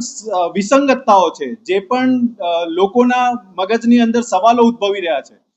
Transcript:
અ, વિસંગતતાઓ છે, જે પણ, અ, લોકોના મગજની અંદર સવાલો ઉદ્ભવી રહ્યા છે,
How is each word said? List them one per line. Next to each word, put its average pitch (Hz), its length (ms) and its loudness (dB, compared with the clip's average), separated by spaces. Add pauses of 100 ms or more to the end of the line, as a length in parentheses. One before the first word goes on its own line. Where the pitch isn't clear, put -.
(320)
અ, 180 140 0
વિસંગતતાઓ 202 840 0
છે, 131 240 -8
જે 185 240 -4
પણ, 254 480 -2
અ, 175 420 -4
લોકોના 240 920 0
મગજની 233 400 2
અંદર 233 220 2
સવાલો 226 420 2
ઉદ્ભવી 202 380 0
રહ્યા 160 200 -2
છે, - 140 -18 (220)